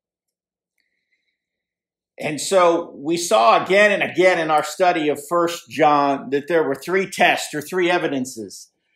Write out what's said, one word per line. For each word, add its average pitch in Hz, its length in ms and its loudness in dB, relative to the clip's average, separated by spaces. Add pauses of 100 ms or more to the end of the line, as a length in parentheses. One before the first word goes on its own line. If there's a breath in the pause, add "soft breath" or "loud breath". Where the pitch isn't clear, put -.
(2250)
And 147 180 -6
so 175 560 2
we 151 220 -4
saw 220 480 2
again 202 260 4
and 185 120 0
again 170 360 2
in 160 120 -4
our 151 120 2
study 175 460 0
of 139 180 -4
First 170 440 -2
John 139 580 2
that 139 200 -4
there 165 140 2
were 139 120 -2
three 185 340 -4
tests 175 460 -2
or 147 80 -6
three 180 280 -2
evidences 165 800 -6 (260)